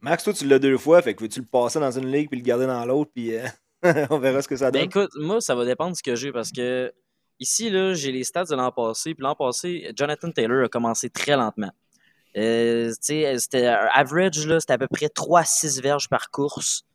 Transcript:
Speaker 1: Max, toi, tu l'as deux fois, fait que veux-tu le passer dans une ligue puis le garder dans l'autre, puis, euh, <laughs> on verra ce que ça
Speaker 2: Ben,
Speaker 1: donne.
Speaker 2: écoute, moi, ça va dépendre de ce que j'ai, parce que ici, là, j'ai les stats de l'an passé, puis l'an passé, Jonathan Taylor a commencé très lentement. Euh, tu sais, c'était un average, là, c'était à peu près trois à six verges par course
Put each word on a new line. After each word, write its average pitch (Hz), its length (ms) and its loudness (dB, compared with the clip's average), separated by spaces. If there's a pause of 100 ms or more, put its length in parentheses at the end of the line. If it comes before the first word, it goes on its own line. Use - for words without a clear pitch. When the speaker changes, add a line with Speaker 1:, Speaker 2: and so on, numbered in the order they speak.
Speaker 1:
Max, 165 220 0
toi, 208 100 0
tu 170 140 -4
l'as 139 140 8
deux 135 180 4
fois, 165 240 6
fait 113 120 0
que 101 100 -12
veux-tu 110 160 -8
le 123 60 -10
passer 123 340 0
dans 139 100 0
une 131 220 -6
ligue 147 180 0
puis 131 80 -6
le 120 60 -12
garder 123 220 2
dans 123 200 -4
l'autre, 147 260 0
puis, 113 220 -6
euh, 113 80 -6 (400)
<laughs> 151 280 4
on 151 100 0
verra 131 200 2
ce 139 60 -6
que - 80 -4
ça 131 160 2
Speaker 2:
Ben, 135 80 0
Speaker 1:
donne. 135 100 0
Speaker 2:
écoute, 196 280 -2
moi, 170 240 -2
ça 135 160 -2
va 120 80 0
dépendre 127 260 -2
de 170 60 -8
ce - 80 -12
que 127 100 -2
j'ai, 127 160 -6
parce 117 220 -6
que 127 400 -4 (480)
ici, 220 300 -2
là, 190 240 0
j'ai 139 180 -4
les 127 100 -4
stats 175 220 -4
de 156 100 -4
l'an 127 160 0
passé, 117 440 -4
puis 131 100 -12
l'an 143 100 0
passé, 151 640 -4
Jonathan 147 340 -2
Taylor 123 360 2
a - 20 -2
commencé 117 420 -2
très 147 240 0
lentement. 110 380 -2 (640)
Euh, 117 540 2
tu 110 100 -8
sais, 151 380 0
c'était 123 280 2
un 113 260 4
average, 151 540 2
là, 156 140 2
c'était - 140 0
à 120 40 -2
peu 131 80 -2
près 151 220 -2
trois - 320 4
à 156 40 2
six 139 360 -2
verges 139 280 0
par - 220 -2
course - 540 -4 (100)